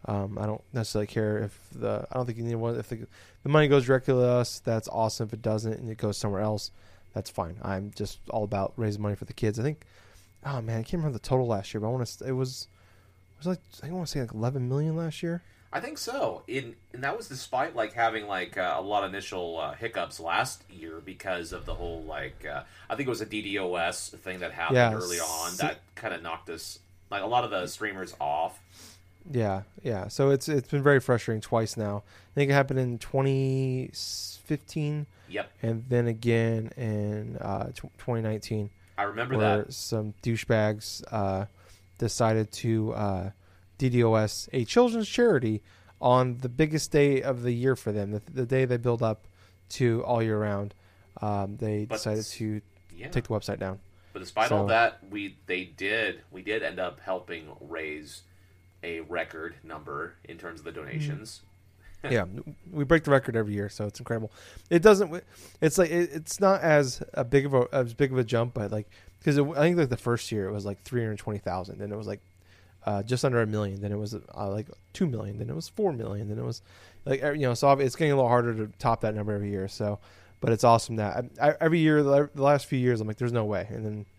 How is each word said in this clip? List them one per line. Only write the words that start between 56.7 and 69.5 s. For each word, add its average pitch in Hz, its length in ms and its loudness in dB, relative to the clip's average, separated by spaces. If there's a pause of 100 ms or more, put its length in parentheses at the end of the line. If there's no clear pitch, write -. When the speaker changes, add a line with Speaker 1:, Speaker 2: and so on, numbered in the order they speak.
Speaker 2:
up 87 200 -4
helping 90 460 -8 (160)
raise 76 600 -10 (600)
a 82 180 -8
record 82 600 -8
number 78 520 -10 (100)
in 87 120 -16
terms 85 220 -14
of - 60 -20
the 85 60 -10
donations. 110 680 -8 (600)
Speaker 1:
Mm. 131 80 -4
Yeah, 107 140 2 (460)
we 147 140 -2
break 156 180 6
the 147 80 2
record 131 240 4
every 104 180 0
year, 101 140 -2
so 107 180 -6
it's - 140 -8
incredible. 113 320 -6 (380)
It 170 120 6
doesn't, 185 400 8 (400)
it's 156 160 4
like, 175 140 6
it, 170 220 2
it's 156 260 -8
not 190 220 6
as 147 420 4 (100)
a 135 120 -2
big 135 200 4
of 139 80 -2
a, 123 200 4
as 123 200 0
big 135 200 2
of 127 40 2
a 123 60 4
jump, 117 300 0
but, 104 180 -4
like, 107 160 -4 (360)
'cause 143 140 4
it, 143 80 6
I 147 180 -2